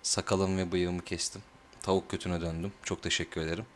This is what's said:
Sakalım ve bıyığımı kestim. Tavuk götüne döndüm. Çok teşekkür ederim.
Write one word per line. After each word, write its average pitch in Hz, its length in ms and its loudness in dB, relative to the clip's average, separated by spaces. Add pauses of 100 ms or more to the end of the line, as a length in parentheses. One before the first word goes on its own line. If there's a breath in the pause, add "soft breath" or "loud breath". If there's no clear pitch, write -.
Sakalım 95 560 2
ve 90 140 0
bıyığımı 87 320 2
kestim. - 380 -6 (400)
Tavuk 95 280 4
götüne 90 300 -2
döndüm. 85 320 -2 (100)
Çok - 200 -4
teşekkür - 380 -2
ederim. 85 360 -2